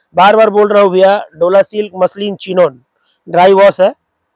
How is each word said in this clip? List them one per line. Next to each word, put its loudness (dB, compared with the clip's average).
बार 2
बार 2
बोल -2
रहा 2
हूँ 0
भैया, 0
डोला 0
सिल्क -8
मसलिन -6
चिनोन -4
dry 2
wash 2
है। 0